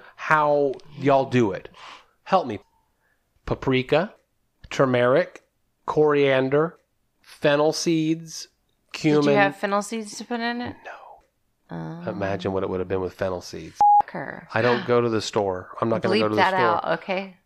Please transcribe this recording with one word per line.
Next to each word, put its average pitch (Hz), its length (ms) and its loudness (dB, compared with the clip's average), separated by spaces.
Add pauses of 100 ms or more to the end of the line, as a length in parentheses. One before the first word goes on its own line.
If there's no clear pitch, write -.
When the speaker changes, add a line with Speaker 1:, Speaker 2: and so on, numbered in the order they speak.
Speaker 1:
<laughs> - 100 -20
Speaker 2:
how 147 560 2 (260)
y'all 135 280 2
do 117 260 2
it. - 160 -10 (560)
Help 175 240 2
me. 107 120 -6 (840)
Paprika, 131 680 0 (560)
turmeric, 131 760 2 (420)
coriander, 143 920 2 (440)
fennel 151 520 2
seeds, 160 760 -4 (460)
cumin. 151 320 2
Speaker 1:
Did 143 60 4
you 143 60 4
have 196 180 2
fennel 202 260 -2
seeds 214 360 -10
to 220 80 -14
put 233 140 -6
in 240 220 -6
it? 240 140 -10 (100)
Speaker 2:
No. - 60 -14 (1120)
Speaker 1:
Oh. - 40 -6
Speaker 2:
Imagine 98 440 -4
what 95 100 -2
it 95 60 -4
would 92 100 -4
have 90 80 -6
been 95 140 -4
with 90 120 -6
fennel 92 280 -6
seeds. 82 360 -14 (240)
Speaker 1:
Fuck - 100 -18
her. - 420 -10
Speaker 2:
I 110 80 0
don't 120 240 2
go 120 160 4
to 120 80 0
the 110 120 0
store. 95 600 -4
I'm 117 80 0
not 113 120 0
gonna 190 140 0
Speaker 1:
Bleep 214 60 2
Speaker 2:
go 214 80 2
to 214 60 -2
the 208 60 2
Speaker 1:
that 180 80 4
Speaker 2:
store. 185 100 0
Speaker 1:
out, 170 400 0
okay? 190 460 -8